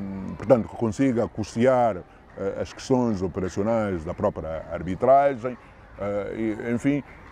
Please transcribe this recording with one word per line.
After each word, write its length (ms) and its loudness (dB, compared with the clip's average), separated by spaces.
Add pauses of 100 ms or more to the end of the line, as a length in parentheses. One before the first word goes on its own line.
(360)
portanto, 320 4
que 80 -14
consiga 500 2
custear, 720 2
eh, 640 -8
as 120 -6
questões 500 0
operacionais 840 -2
da 100 -6
própria 560 -4
arbitragem, 880 2 (400)
eh, 580 -2 (120)
e, 60 0
enfim, 280 0 (300)